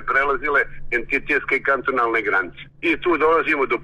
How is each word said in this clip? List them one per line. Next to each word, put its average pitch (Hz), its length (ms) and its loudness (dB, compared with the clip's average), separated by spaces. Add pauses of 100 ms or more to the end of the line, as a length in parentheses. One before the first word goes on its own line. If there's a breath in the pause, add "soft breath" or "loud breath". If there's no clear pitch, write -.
(100)
prelazile 139 500 2 (380 loud breath)
entitetske 135 580 -2
i 120 120 -6
kantonalne 123 540 0
granice. 95 400 -2 (260)
I - 20 4 (120)
tu 180 80 2 (140)
dolazimo 156 420 2
do 117 180 0